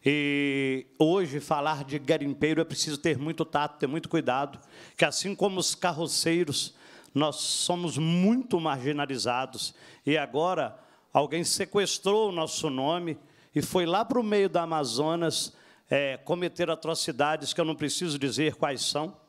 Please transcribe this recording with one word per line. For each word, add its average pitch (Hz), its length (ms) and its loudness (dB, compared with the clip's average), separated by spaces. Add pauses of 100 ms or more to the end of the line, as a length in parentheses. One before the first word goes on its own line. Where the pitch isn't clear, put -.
E 139 800 2 (120)
hoje, 156 440 2
falar 147 420 0
de 139 160 -6
garimpeiro 151 640 2
é - 20 2
preciso 156 340 -4
ter 151 200 0
muito 156 260 -4
tato, 147 340 -2
ter 139 100 0
muito 160 200 -4
cuidado, 143 500 0 (380)
que - 80 6
assim 175 320 0
como 190 240 0
os - 160 -2
carroceiros, 165 960 0 (400)
nós 143 220 0
somos 175 640 -2
muito 180 640 2
marginalizados. 131 1120 -2 (300)
E 147 120 2
agora, 151 640 0 (320)
alguém 147 320 2
sequestrou 202 880 0
o - 20 -2
nosso 160 380 -4
nome 151 480 -2 (360)
e 147 80 0
foi 175 240 0
lá 196 200 2
pro 240 180 0
meio 208 240 2
do 165 100 0
Amazonas, 160 920 0 (380)
é, 139 280 2
cometer 175 520 -2
atrocidades 151 840 0
que - 80 -2
eu 165 60 4
não 156 100 -2
preciso 151 420 -2
dizer 139 380 0
quais 143 260 -2
são 156 360 -2 (120)